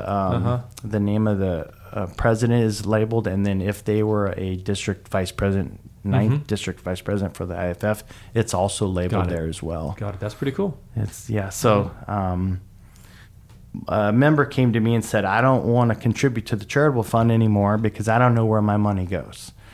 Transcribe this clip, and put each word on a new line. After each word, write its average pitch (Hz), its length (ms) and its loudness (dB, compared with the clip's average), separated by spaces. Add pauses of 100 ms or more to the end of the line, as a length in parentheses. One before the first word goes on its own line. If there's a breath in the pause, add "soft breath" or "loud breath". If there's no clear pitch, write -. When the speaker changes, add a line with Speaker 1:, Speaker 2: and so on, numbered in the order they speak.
(120)
Speaker 1:
um, 98 220 0 (140)
Speaker 2:
Uh-huh. 123 100 2 (260)
Speaker 1:
the 107 160 -2
name 104 280 2
of 104 100 2
the, 92 320 -2 (220)
uh, 98 160 -6 (100)
president 117 460 4
is 104 240 -2
labeled, 110 400 0
and 98 180 0
then 98 160 0
if 101 240 -4
they 107 160 2
were 104 340 0
a 92 200 -4
district 95 540 -4
vice 95 220 -2
president, 98 480 -2 (240)
ninth 104 300 2
Speaker 2:
Mm-hmm. 147 140 -2
Speaker 1:
district - 320 -4
vice 90 220 -6
president 101 360 -4
for 92 80 -6
the 87 100 -8
I 90 120 -4
F 87 160 -6
F, 107 200 -2 (300 loud breath)
it's 113 180 0
also 98 360 -2
labeled 92 380 0
Speaker 2:
Got 87 60 -2
it. 87 40 -2
Speaker 1:
there 82 120 -4
as 80 140 -8
well. 80 380 -6
Speaker 2:
Got 101 160 -8
it. 92 40 -16
That's 104 140 -8
pretty 139 200 -4
cool. 196 220 -4 (200)
Speaker 1:
It's, - 340 -8
yeah. 101 200 -2
So, 104 420 2 (160)
Speaker 2:
Mm-hmm. - 40 -6
Speaker 1:
um, 92 500 -2 (1300 loud breath)
a 104 260 0
member 143 320 4
came 120 280 2
to 117 60 2
me 117 160 2
and 110 100 0
said, 107 200 0
"I 101 160 2
don't 127 240 4
wanna 117 300 4
contribute 113 520 0
to - 80 -2
the 101 100 -8
charitable 143 380 2
fund 117 280 2
anymore 107 460 4
because 107 300 -2
I 113 100 4
don't 123 160 4
know 113 120 4
where 110 160 2
my 104 160 2
money 101 280 0
goes." - 460 -8 (220 loud breath)